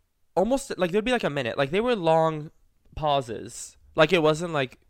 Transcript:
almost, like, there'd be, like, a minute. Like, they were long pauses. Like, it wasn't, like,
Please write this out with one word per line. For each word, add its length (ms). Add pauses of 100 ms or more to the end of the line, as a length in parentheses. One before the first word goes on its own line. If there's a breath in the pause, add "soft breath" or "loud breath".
(340)
almost, 440
like, 140
there'd 120
be, 80
like, 120
a 60
minute. 280
Like, 140
they 80
were 140
long 560 (460)
pauses. 800 (180)
Like, 180
it 100
wasn't, 300
like, 260 (120)